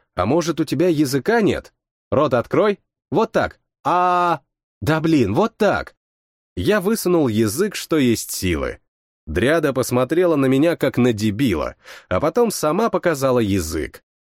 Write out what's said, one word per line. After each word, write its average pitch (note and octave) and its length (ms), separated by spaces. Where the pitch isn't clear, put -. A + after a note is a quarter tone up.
а F2+ 100
может, D#3 340
у D#3 60
тебя D#3+ 220
языка D3+ 540
нет? A2+ 320
Рот C3 240
открой, E3 460
вот G#3 200
так, A#2+ 280
а, F3 580
да D3+ 200
блин, C#3+ 320
вот G3 240
так». C#3+ 380
Я F3 260
высунул F3 460
язык, A2+ 480
что - 220
есть B2 340
силы. C#2+ 480
Дриада C3+ 440
посмотрела C3 600
на C3+ 120
меня, C#3+ 280
как C#3+ 220
на B2 160
дебила, G2+ 600
а F#2 100
потом A#3 300
сама F#3 400
показала C#3 500
язык. E2 640